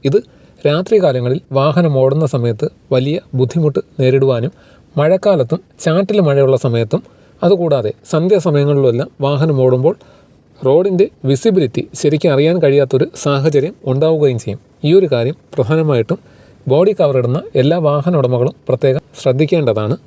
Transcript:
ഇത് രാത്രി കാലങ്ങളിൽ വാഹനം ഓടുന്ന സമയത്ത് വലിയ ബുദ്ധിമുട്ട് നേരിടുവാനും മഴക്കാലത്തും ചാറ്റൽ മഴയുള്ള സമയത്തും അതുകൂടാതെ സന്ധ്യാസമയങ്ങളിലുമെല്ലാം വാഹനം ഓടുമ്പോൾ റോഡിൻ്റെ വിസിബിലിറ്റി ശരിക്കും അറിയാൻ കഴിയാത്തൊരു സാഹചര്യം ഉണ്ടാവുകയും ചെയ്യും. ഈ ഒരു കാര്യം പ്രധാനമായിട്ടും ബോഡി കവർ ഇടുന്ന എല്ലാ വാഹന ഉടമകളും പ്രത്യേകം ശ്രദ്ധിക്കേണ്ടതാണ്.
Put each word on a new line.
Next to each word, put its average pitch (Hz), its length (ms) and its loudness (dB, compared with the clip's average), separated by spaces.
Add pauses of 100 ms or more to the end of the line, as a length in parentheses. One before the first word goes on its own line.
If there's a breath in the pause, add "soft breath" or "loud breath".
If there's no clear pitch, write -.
ഇത് 165 120 2 (480 soft breath)
രാത്രി 185 360 0
കാലങ്ങളിൽ 127 360 0 (180)
വാഹനം 151 440 0
ഓടുന്ന 139 320 2
സമയത്ത് 120 340 -2 (260)
വലിയ 135 240 0 (220)
ബുദ്ധിമുട്ട് 143 420 0 (180)
നേരിടുവാനും 131 520 0 (480 soft breath)
മഴക്കാലത്തും 170 600 0 (260)
ചാറ്റൽ 196 420 0
മഴയുള്ള 139 380 2
സമയത്തും 117 360 -2 (440 soft breath)
അതുകൂടാതെ 156 460 2 (200)
സന്ധ്യാസമയങ്ങളിലുമെല്ലാം 147 1000 0 (160)
വാഹനം 143 400 0
ഓടുമ്പോൾ 127 300 2 (720 soft breath)
റോഡിൻ്റെ 180 400 2 (220)
വിസിബിലിറ്റി 143 540 0 (180)
ശരിക്കും 151 340 0
അറിയാൻ 156 280 2
കഴിയാത്തൊരു 139 440 2 (160)
സാഹചര്യം 147 520 0 (160)
ഉണ്ടാവുകയും 147 520 0
ചെയ്യും. - 180 -10 (260)
ഈ 151 120 2
ഒരു 175 140 0
കാര്യം 123 220 -2 (200)
പ്രധാനമായിട്ടും 147 640 0 (520 soft breath)
ബോഡി 185 300 0
കവർ 143 200 0
ഇടുന്ന 123 200 -2 (220)
എല്ലാ 165 160 0 (100)
വാഹന 147 320 -2
ഉടമകളും 127 340 -2 (140)
പ്രത്യേകം 131 340 0 (180)
ശ്രദ്ധിക്കേണ്ടതാണ്. 131 840 0